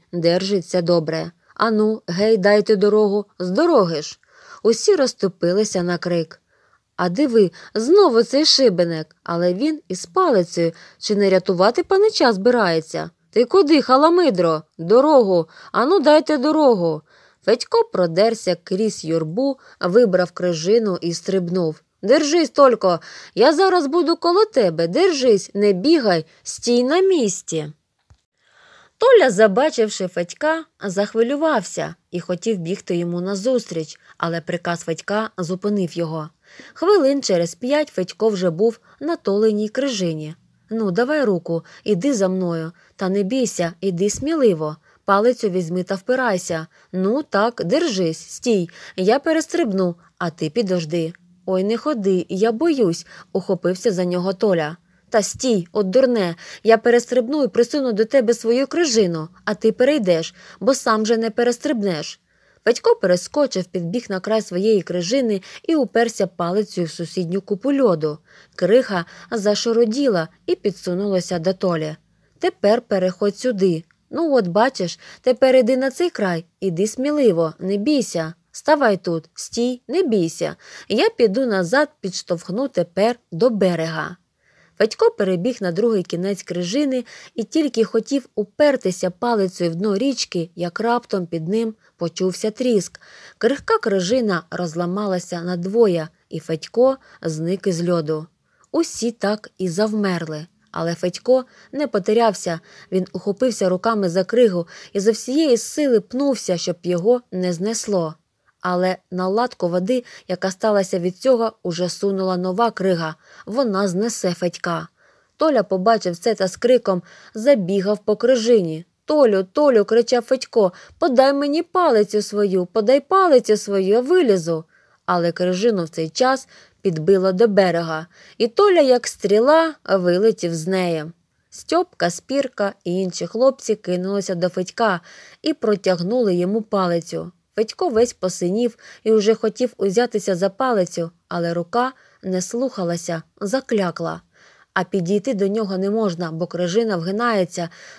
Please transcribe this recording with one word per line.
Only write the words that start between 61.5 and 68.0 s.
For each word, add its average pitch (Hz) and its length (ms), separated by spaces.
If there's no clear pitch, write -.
Федько 453 300
перескочив, 185 720
підбіг 180 440
на 190 120
край 214 220
своєї 196 400
крижини 190 600
і 320 140
уперся 233 500
палицею 185 600
в 156 40
сусідню 175 500
купу 208 320
льоду. 170 460